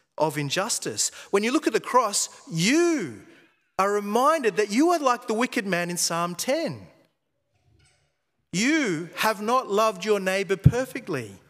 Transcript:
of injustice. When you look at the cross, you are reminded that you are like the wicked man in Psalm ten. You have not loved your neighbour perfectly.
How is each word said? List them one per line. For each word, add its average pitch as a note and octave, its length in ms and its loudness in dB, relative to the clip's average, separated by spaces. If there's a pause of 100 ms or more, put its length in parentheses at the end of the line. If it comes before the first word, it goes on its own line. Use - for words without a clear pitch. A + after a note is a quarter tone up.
(200)
of D3+ 160 2
injustice. D3 760 -2 (180)
When G3+ 140 2
you A#3 80 0
look D4+ 160 0
at A3+ 60 0
the G3+ 60 2
cross, A3+ 500 2 (200)
you A3 720 0 (560)
are G3 140 2
reminded A3 640 2
that G#3 160 0
you C#4+ 180 4
are F4 80 4
like B3 300 0
the A3 80 0
wicked A#3+ 320 0
man F3 240 -2
in F3 60 -6
Psalm F3 360 -2
ten. G3 540 -4 (1600)
You G3+ 680 0
have G#3+ 260 0
not A#3+ 260 0
loved G3+ 360 0
your G#3 140 2
neighbour F#3+ 360 -2
perfectly. G#3 800 -2 (160)